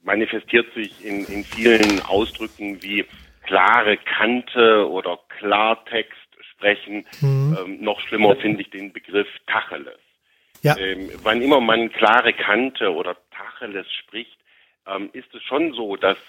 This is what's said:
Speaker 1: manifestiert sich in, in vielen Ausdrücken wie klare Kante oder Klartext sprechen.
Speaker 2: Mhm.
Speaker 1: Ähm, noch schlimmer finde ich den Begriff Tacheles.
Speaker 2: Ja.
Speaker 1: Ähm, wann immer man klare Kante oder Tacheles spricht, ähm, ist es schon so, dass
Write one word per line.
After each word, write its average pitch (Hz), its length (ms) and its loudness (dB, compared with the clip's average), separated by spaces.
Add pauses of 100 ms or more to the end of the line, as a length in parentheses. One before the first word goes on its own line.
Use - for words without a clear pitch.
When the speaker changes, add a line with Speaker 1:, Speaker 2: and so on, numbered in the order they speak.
Speaker 1:
manifestiert 110 680 0
sich 107 300 -10
in, 101 220 -6
in 101 180 -8
vielen 110 600 4
Ausdrücken 104 760 -4
wie 98 220 -4 (420)
klare 104 520 4
Kante 113 920 2
oder 90 300 -6 (180)
Klartext 110 800 -2 (320)
sprechen. 101 560 -4 (140)
Speaker 2:
Mhm. 139 400 0
Speaker 1:
Ähm, 95 220 -10
noch 104 180 -4
schlimmer 107 380 4
finde 107 240 -2
ich - 80 -14
den 98 240 -14
Begriff 101 340 -4 (200)
Tacheles. 76 520 -6 (600)
Speaker 2:
Ja. 147 160 2
Speaker 1:
Ähm, 95 320 -4 (140)
wann 110 180 2
immer 139 180 4
man 113 320 2
klare 113 400 4
Kante 110 600 0
oder 90 240 -6 (140)
Tacheles 98 600 -14
spricht, - 460 -14 (500)
ähm, 98 240 -8
ist 127 220 -18
es 117 100 -18
schon 151 300 -2
so, 101 240 -6
dass 95 200 2 (120)